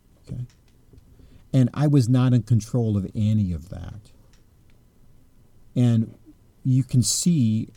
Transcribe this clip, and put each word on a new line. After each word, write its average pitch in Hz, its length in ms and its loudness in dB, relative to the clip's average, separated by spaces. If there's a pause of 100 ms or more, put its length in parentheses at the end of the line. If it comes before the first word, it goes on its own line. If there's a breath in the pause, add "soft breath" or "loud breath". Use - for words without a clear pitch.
(260)
Okay. 123 200 -12 (1040 soft breath)
And 131 220 4
I 147 120 0
was 143 220 2
not 127 240 2
in 120 120 2
control 113 520 0
of 95 180 -4
any 107 380 0
of 78 160 -10
that. 90 420 -16 (1700)
And 117 380 0 (500)
you 131 180 2
can 127 200 0
see 117 760 0